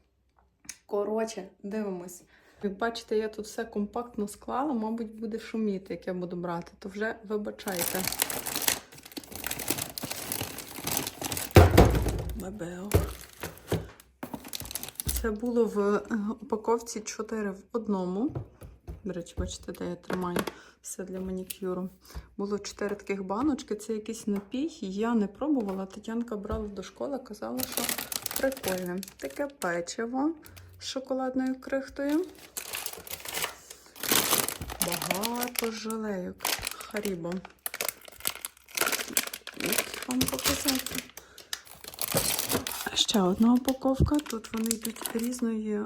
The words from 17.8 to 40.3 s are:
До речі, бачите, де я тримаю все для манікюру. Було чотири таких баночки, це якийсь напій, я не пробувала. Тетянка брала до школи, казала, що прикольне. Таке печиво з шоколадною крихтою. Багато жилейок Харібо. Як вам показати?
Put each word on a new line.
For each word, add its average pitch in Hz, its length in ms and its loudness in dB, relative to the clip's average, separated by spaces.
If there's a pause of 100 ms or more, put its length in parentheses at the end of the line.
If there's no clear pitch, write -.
До 190 80 -2
речі, 170 260 -8
бачите, 180 340 -4
де 175 180 -6
я 175 60 -4
тримаю 180 420 -2 (460)
все - 200 -8
для 185 160 -6
манікюру. 185 680 -4 (480)
Було 202 220 0
чотири 202 380 -4
таких 196 280 -4
баночки, 226 500 2
це 214 180 -4
якийсь 220 340 -4
напій, 254 540 -2
я 208 340 0
не 208 120 6
пробувала. 202 600 2
Тетянка 226 500 -4
брала 214 320 -2
до 196 140 -8
школи, 254 360 -6
казала, 226 400 -6
що 254 240 -4 (580)
прикольне. 185 600 0 (160)
Таке - 300 -4
печиво 233 840 0 (480)
з - 40 -12
шоколадною 262 760 0
крихтою. 285 680 0 (2500)
Багато 233 840 0
жилейок 214 680 -4 (400)
Харібо. 185 560 -4 (2250)
Як - 480 -2
вам 254 120 0
показати? 262 840 0 (1900)